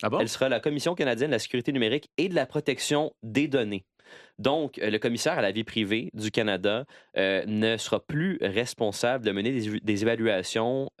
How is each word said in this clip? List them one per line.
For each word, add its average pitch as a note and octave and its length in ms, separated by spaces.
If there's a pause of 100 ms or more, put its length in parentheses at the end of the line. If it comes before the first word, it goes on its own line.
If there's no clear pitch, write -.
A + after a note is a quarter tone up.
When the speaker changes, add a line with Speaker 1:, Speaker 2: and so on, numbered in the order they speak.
Speaker 1:
Ah G#2+ 80
bon ? - 100
Speaker 2:
Elle A2+ 100
sera C3 200
la A#2 100
Commission D3+ 360
canadienne C#3 340
de B2+ 60
la G#2+ 40
sécurité B2 320
numérique A#2+ 460
et F3 120
de E3+ 60
la C3+ 100
protection D3 680 (100)
des A#2+ 240
données. G#2+ 360 (540)
Donc, C#3 420
euh, G#2+ 100
le G#2+ 100
commissaire C3+ 400
à - 20
la G2 100
vie A2 120
privée A2 500
du G#2+ 180
Canada, G#2 540 (320)
euh, F#2+ 300
ne A2 300
sera G#2+ 220
plus E3 420
responsable A2+ 840
de G#2 60
mener G2+ 200
des, G#2+ 280
des G#2 240
évaluations, A2+ 880 (100)